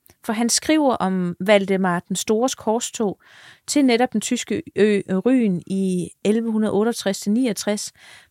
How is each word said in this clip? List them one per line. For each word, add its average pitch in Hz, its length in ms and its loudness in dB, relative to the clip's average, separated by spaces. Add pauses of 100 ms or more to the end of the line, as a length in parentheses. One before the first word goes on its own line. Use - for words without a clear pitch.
(260)
for 226 80 -4
han 233 160 0
skriver 302 440 2
om 185 460 -2
Valdemar 190 680 2
den 190 80 -6
Stores 226 400 0
korstog 220 640 -4 (480)
til 285 180 2
netop 247 280 2
den 214 80 -2
tyske - 420 -4 (120)
ø 202 260 2 (240)
Ryen 233 420 2
i 185 420 -2 (160)
elleve 226 260 0
hundrede 214 220 0
otteogtres 208 460 -2
til 202 120 -2
niogtres, 214 600 -2 (400)